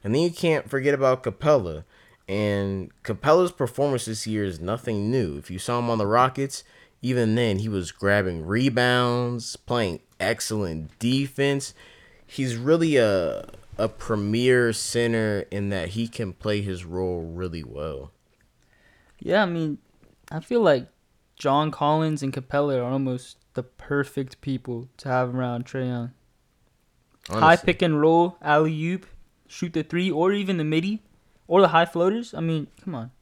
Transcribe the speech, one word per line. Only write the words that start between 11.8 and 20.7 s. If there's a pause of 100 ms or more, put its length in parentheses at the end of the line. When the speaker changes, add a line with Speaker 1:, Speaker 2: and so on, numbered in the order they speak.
Speaker 1:
He's
really
a, (280)
a
premier
center
in
that
he
can
play
his
role
really
well. (1080)
Speaker 2:
Yeah,
I
mean, (520)
I
feel
like (460)